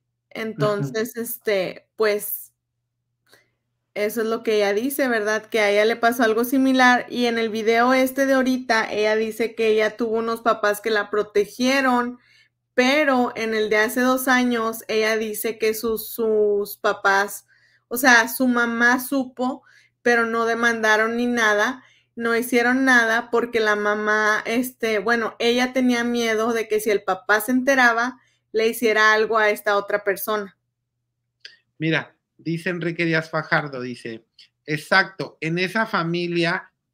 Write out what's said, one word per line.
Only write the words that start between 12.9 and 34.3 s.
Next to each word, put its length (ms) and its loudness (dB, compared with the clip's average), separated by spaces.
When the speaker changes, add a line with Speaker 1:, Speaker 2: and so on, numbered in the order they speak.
Speaker 2:
en 180 -4
el 140 0
de 100 2
hace 220 0
dos 280 2
años, 600 0
ella 280 0
dice 420 -6
que 160 0
sus, 360 -6
sus 680 0
papás, 680 0
o 80 -6
sea, 320 4
su 200 -2
mamá 520 2
supo, 640 -4
pero 220 2
no 220 -2
demandaron 680 2
ni 100 0
nada, 560 0
no 220 -2
hicieron 480 0
nada 460 2
porque 300 0
la 160 2
mamá, 680 0
este, 540 -2
bueno, 400 -2
ella 320 0
tenía 320 0
miedo 480 0
de 160 -4
que 120 0
si 100 -2
el 120 0
papá 380 0
se 120 -6
enteraba, 680 2
le 160 0
hiciera 440 2
algo 260 0
a 120 2
esta 260 0
otra 280 -2
persona. 520 -4
Speaker 3:
Mira, 360 -2
dice 340 -6
Enrique 340 -4
Díaz 260 -2
Fajardo, 500 -4
dice, 440 -12